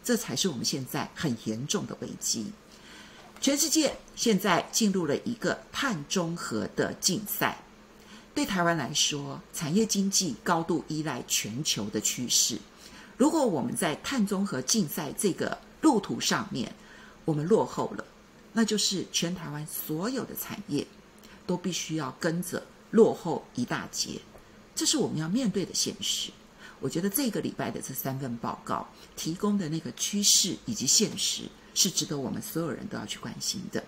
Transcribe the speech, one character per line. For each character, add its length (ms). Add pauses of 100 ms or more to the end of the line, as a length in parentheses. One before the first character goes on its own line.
这 120
才 200
是 120
我 80
们 80
现 220
在 300
很 200 (100)
严 200
重 220
的 140
危 80 (100)
机。 320 (880)
全 180
世 100
界 300 (180)
现 220
在 240 (100)
进 200
入 160
了 160
一 100
个 260 (120)
碳 360
中 300
和 380
的 240
竞 260
赛， 320 (800)
对 100
台 160
湾 160
来 160
说， 480 (100)
产 220
业 100
经 280
济 320
高 180
度 260
依 140
赖 260
全 360
球 220
的 140
趋 300
势。 300 (580)
如 140
果 120
我 160
们 160
在 280
碳 240
中 180
和 160
竞 260
赛 300
这 160
个 240 (240)
路 180
途 200
上 320
面， 200 (540)
我 80
们 140
落 180
后 320
了， 80 (480)
那 100
就 140
是 340
全 220
台 160
湾 160
所 440
有 160
的 100
产 320
业 180 (640)
都 100
必 140
须 240
要 240
跟 240
着 180 (300)
落 200
后 320 (120)
一 100
大 260
截， 300 (540)
这 100
是 120
我 100
们 100
要 100
面 220
对 160
的 80
现 260
实。 320 (480)
我 100
觉 120
得 80
这 220
个 100
礼 140
拜 160
的 100
这 120
三 260
份 180
报 260
告 240 (280)
提 180
供 240
的 120
那 100
个 140
趋 280
势 340 (100)
以 80
及 140
现 300
实， 260 (320)
是 160
值 140
得 120
我 120
们 120
所 200
有 100
人 160
都 100
要 80
去 140
关 200
心 220 (100)
的。 160